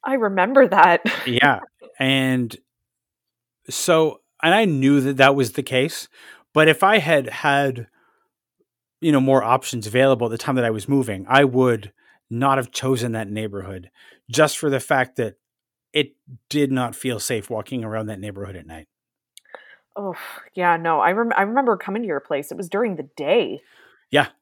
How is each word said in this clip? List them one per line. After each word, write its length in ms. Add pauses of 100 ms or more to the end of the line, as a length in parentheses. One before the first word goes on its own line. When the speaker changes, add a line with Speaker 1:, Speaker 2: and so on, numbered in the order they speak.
Speaker 1:
I 120
remember 520
that. 340 (140)
<laughs> 120
Speaker 2:
Yeah. 340 (360)
And 560 (1160)
so, 520 (200)
and 120
I 120
knew 360
that 160
that 180
was 180
the 100
case, 440 (460)
but 140
if 160
I 140
had 320
had, 580 (1120)
you 100
know, 100
more 220
options 440
available 400
at 40
the 60
time 180
that 100
I 60
was 180
moving, 400
I 140
would 500 (360)
not 280
have 140
chosen 420
that 160
neighborhood 600 (400)
just 280
for 120
the 100
fact 380
that 180 (560)
it 240 (340)
did 220
not 240
feel 240
safe 300
walking 340
around 240
that 120
neighborhood 360
at 120
night. 200 (1080)
Speaker 1:
Oh, 180 (400)
yeah, 240
no. 220
I 140
rem-, 220
I 60
remember 360
coming 260
to 40
your 120
place. 320
It 60
was 120
during 260
the 220
day. 420 (520)
Speaker 2:
Yeah. 160 (140)